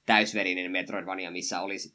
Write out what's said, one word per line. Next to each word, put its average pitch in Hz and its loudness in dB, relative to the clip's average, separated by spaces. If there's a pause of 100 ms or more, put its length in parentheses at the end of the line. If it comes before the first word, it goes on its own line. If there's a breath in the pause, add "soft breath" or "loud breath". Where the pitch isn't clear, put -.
täysverinen 98 4
Metroidvania, 92 -4
missä 90 -4
olisi 95 -6